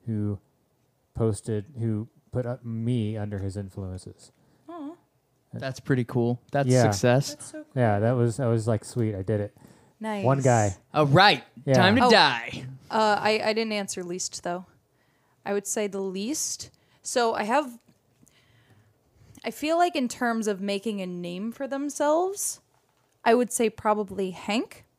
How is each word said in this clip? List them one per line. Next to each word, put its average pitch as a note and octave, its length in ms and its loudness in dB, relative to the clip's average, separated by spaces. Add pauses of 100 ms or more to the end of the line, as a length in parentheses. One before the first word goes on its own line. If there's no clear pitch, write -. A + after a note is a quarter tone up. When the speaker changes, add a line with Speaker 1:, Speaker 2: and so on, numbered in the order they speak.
Speaker 1:
who G#2 320 -4 (760)
posted, G#2+ 500 -2 (160)
who A2+ 260 -2 (240)
put B2 160 -4
up A#2+ 180 -8
me A2+ 520 -2
under G#2 220 -6
his F#2+ 180 -6
influences. F#2+ 760 -12 (380)
Speaker 2:
Aw. D#4 220 -12 (640)
Speaker 3:
That's A#2 260 -8
pretty B2+ 240 0
cool. A#2+ 360 0 (120)
That's C#3 160 2
Speaker 1:
Yeah. B2+ 140 6
Speaker 3:
success. B2 480 4
Speaker 2:
That's - 160 -16
so D#4 180 -14
cool. - 100 -20
Speaker 1:
Yeah, A2+ 260 2
that A2+ 120 2
was, A#2+ 260 2
I C#3 80 0
was A2+ 220 2
like, A2 160 0
"Sweet, A2 300 -2
I F#2+ 80 -6
did G#2 180 -2
it." G#2 160 -8 (420)
Speaker 2:
Nice. G#3+ 260 -6
Speaker 1:
One C3+ 180 2
guy. A2+ 340 4 (160)
Speaker 3:
All D3+ 140 2
right, E3 360 6 (220)
Speaker 1:
Yeah. C#3 100 2
Speaker 3:
time F#3 220 6
to C4 80 6
Speaker 2:
Oh. B3+ 60 6
Speaker 3:
die. C3 540 4 (260)
Speaker 2:
Uh, G#3+ 280 2
I, G#3+ 240 0
I A3 120 0
didn't A3 180 -4
answer G3 320 -6
least, F3 400 -8
though. F3 220 -6 (800)
I G3 60 -4
would G3+ 140 -4
say G#3+ 200 -4
the G3 160 -6
least. G3 680 -6 (320)
So A#3 320 0
I A3 100 -4
have, A#3+ 340 -2 (1700)
I A#3 60 -6
feel D4+ 260 -2
like F4 180 2
in B3+ 140 -2
terms A3+ 380 -2
of G3+ 140 -4
making G3+ 400 -4
a F#3 60 -6
name F3+ 460 -8
for C#4 140 -10
themselves, D4 960 -2 (640)
I A#3 100 6
would B3 180 0
say A3+ 180 0
probably G3+ 600 -4
Hank G#3 540 -6 (140)